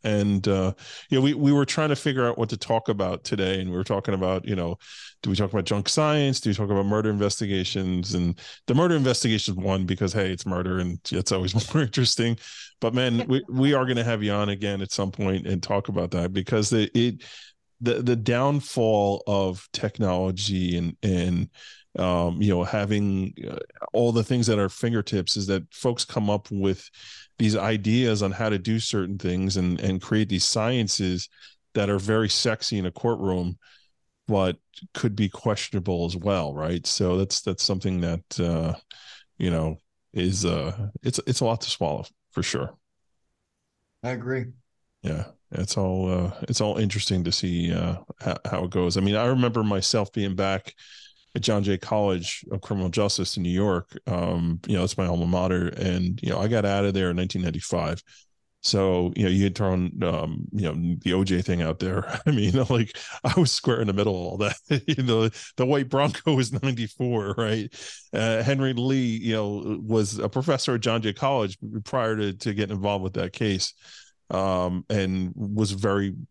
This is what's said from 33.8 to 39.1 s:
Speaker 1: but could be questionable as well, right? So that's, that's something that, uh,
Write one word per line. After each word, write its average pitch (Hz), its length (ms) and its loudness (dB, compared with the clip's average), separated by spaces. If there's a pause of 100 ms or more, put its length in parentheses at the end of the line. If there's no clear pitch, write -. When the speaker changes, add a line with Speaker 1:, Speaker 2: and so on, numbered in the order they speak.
Speaker 1:
but 95 300 2 (380)
could 107 200 0
be 101 140 2
questionable 92 800 -2
as 85 80 -4
well, 87 400 -2
right? 82 320 -2
So 90 300 2
that's, 98 240 0
that's 92 220 -2
something 92 380 0
that, 85 380 -4
uh, 82 340 0 (640)